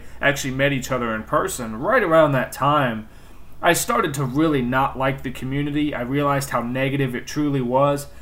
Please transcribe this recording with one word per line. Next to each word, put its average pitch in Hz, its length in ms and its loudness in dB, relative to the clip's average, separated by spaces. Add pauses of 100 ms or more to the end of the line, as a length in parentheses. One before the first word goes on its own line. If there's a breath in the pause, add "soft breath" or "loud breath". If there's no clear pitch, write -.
(200 loud breath)
actually 139 360 0
met 139 180 2
each - 180 -4
other 120 220 0
in 110 100 -4
person, 143 560 -2
right 214 220 2
around 160 300 6
that 127 200 0
time, 131 560 0 (540 soft breath)
I 170 120 4
started 185 420 0
to 139 100 -2
really 143 380 2
not 131 340 0
like 135 240 0
the 131 100 -6
community. 143 640 -2
I 117 80 -6
realized 139 480 0
how 123 140 -2
negative 131 520 0
it - 120 -8
truly 143 340 0
was, 139 460 2 (140 soft breath)